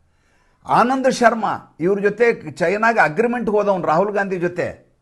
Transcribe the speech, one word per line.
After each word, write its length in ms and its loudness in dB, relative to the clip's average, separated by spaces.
ಆನಂದ್ 440 2
ಶರ್ಮಾ, 680 0
ಇವ್ರ 200 0
ಜೊತೆ 520 0
ಚೈನಾಗೆ 480 0
ಅಗ್ರಿಮೆಂಟ್ಗೆ 580 0
ಹೋದವನು 300 0
ರಾಹುಲ್ 260 2
ಗಾಂಧಿ 260 -4
ಜೊತೆ. 640 -6